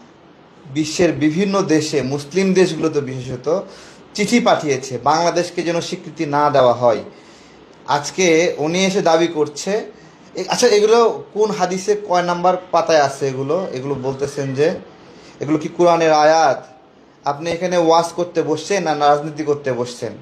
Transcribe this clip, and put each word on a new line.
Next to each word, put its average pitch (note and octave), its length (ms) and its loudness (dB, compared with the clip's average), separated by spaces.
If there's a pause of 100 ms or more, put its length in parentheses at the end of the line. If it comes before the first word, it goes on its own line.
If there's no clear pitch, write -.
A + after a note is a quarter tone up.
(640)
বিশ্বের D3+ 480 -2
বিভিন্ন D#3 500 0
দেশে, D3+ 400 0
মুসলিম C#3+ 500 -2
দেশগুলোতে D#3+ 480 0
বিশেষত B2+ 480 -8 (640)
চিঠি G#3 280 0
পাঠিয়েছে C#3+ 580 0
বাংলাদেশকে E3+ 640 0
যেন E3+ 180 -2
স্বীকৃতি E3 460 -8
না C#3+ 240 0
দেওয়া B2+ 240 4
হয়। A#2 280 2 (840)
আজকে C#3+ 400 -2 (320)
উনি D#3 260 -2
এসে F#3+ 180 0
দাবি E3 260 2
করছে, D3 440 -4 (600)
এ-, F#3 160 -8
আচ্ছা, G#3+ 180 2
এগুলো G#3+ 300 6 (340)
কোন G#3 180 2
হাদিসে F#3 420 -2 (160)
কয় F3 220 0
নাম্বার F3 240 2 (160)
পাতায় E3 320 2
আছে C#3 260 -2
এগুলো? C3+ 280 -4 (160)
এগুলো C3 220 -6 (120)
বলতেছেন C3+ 480 -6
যে D3 140 2 (720)
এগুলো D3 180 0
কি D#3 100 -6
কোরআনের E3 440 4
আয়াত? D3+ 480 4 (640)
আপনি C#3+ 260 -4
এখানে F3 280 -2
ওয়াজ E3 340 4
করতে F3 300 -4
বসছেন D#3 420 -2
না D#3+ 100 -2
রাজনীতি D3 500 0
করতে C#3+ 280 -2
বসছেন? A#2+ 500 -6